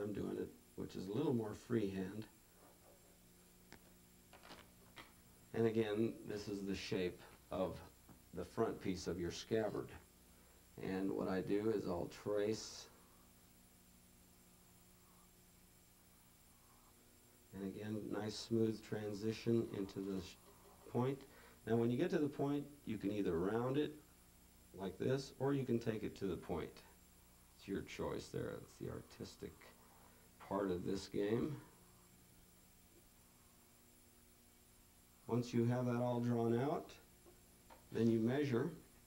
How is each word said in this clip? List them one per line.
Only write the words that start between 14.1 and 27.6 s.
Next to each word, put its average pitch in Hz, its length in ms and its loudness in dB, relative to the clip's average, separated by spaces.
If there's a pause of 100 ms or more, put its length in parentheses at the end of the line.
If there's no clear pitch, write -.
and 98 100 -4
again, 104 380 -2 (100)
nice 107 240 -2
smooth 113 500 4
transition 110 800 2 (120)
into 98 220 -2
the 98 200 -2
sh-, - 160 -8 (560)
point. 135 300 2 (440)
Now 113 120 4
when 117 120 6
you 120 80 2
get 170 140 2
to 175 80 2
the 147 80 4
point, 143 380 0 (200)
you 110 120 -2
can 95 140 0
either 92 280 2
round 117 380 2
it 151 180 0 (840)
like 95 220 -6
this, 131 400 2
or 139 140 2
you 139 100 2
can 117 160 4
take 110 240 0
it - 140 -4
to - 80 -2
the 90 100 0
point. - 460 -4 (760)
It's - 120 -12